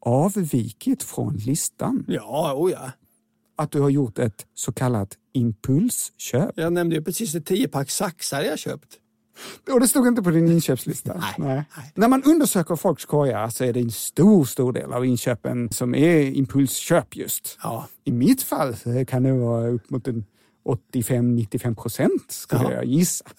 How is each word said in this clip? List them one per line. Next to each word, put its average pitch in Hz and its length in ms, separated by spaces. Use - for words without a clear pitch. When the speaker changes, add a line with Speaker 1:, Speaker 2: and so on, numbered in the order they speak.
Speaker 1:
avvikit 151 1000
från - 340
listan? 135 720
Speaker 2:
Ja, 160 480
oh 175 160
ja. 131 180
Speaker 1:
Att 151 140
du 147 100
har 143 100
gjort 139 280
ett - 360
så - 180
kallat 120 420
impulsköp? 135 1200
Speaker 2:
Jag 170 180
nämnde 170 240
ju 151 60
precis 175 320
ett 165 120
tio-pack 156 440
saxar - 520
jag 277 160
köpt. - 400
Speaker 1:
Och 254 80
det 254 80
stod 254 180
inte 240 160
på 180 80
din 165 180
inköpslista? 147 680
Speaker 2:
<laughs> 180 60
Nej. 101 180
Speaker 1:
Nej. 139 260
Speaker 2:
Nej. - 180
Speaker 1:
När 214 140
man 262 140
undersöker 247 540
folks 165 280
korgar 120 440
så 127 160
är 123 80
det 123 80
en 117 100
stor, 175 540
stor 127 280
del 139 200
av 123 140
inköpen 123 680
som 123 220
är 156 260
impulsköp 139 960
just. - 460
Speaker 2:
Ja. - 260
Speaker 1:
I - 80
mitt 170 300
fall 135 340
så 127 280
kan 127 180
det 131 100
vara 117 360
upp 120 220
mot 123 180
en 113 160
åttiofem, 120 720
nittiofem 117 380
procent - 480
skulle - 300
Speaker 2:
Ja. - 100
Speaker 1:
jag 62 120
gissa. 151 400